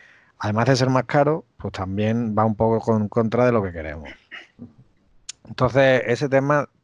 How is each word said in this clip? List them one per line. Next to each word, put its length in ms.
además 280
de 100
ser 140
más 140
caro, 400
pues 160
también 680
va 60
un 120
poco 240
con, 280
contra 380
de 60
lo 100
que 100
queremos. 380
Entonces, 600
ese 220
tema 400